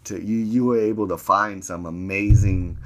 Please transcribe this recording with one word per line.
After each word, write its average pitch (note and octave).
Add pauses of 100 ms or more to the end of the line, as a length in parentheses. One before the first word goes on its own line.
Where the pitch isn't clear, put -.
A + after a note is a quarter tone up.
to, F#2+
you, A2
you A2+
were A#2+
able G#2+
to F2
find G2
some F2
amazing F#2+